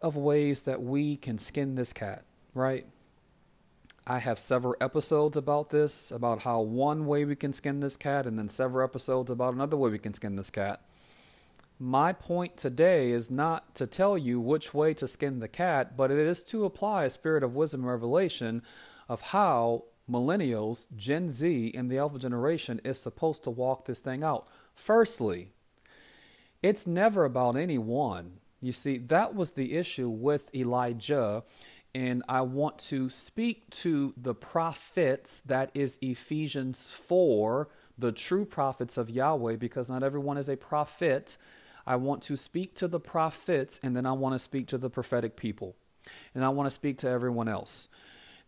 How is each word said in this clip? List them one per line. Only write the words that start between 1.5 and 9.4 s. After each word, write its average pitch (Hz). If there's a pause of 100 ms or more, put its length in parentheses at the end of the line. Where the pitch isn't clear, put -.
this 123
cat, 101 (280)
right? 131 (1200)
I 127
have 120
several 123
episodes 151
about 147
this, 151
about 117
how 117
one 139
way 147
we 147
can 139
skin 143
this 139
cat, 139
and 110
then 107
several 131
episodes 127
about 127